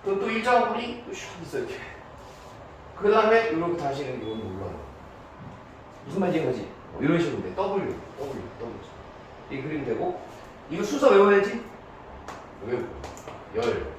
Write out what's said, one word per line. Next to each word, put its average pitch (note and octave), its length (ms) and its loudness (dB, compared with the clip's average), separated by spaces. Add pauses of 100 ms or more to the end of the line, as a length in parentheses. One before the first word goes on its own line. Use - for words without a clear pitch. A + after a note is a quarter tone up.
그럼 G3 160 2
또 A3+ 100 0
일정한 A3+ 380 6
부분이 A#3 380 -4
또 - 60 -10
샥 - 320 -10
있어, C#3 160 -6
이렇게. - 160 -4 (1200)
그 G#3 120 6
다음에 A3+ 380 6
이렇게 E3 280 0
다시 C#3 280 -2
이렇게 A#2+ 200 -6
온도 A2 220 -6
올라가. F#2+ 240 -6 (1300)
무슨 D#3+ 140 -4
말인지 E3+ 200 4
이해가지? C3 300 0 (260)
어, - 60 -10
이런 E3 180 6
식으로 D3 240 0
돼. - 120 -6
W, G3 400 0 (240)
W, C3+ 220 -6 (180)
W. A#2 160 -10 (760)
이 C3+ 100 -6
그림 C#3+ 240 -4
되고. E3 360 -2 (480)
이거 E3+ 140 -2
순서 C#4+ 260 6
외워야지. G3+ 520 8 (1040)
외우고. - 220 0 (720)
열. - 420 0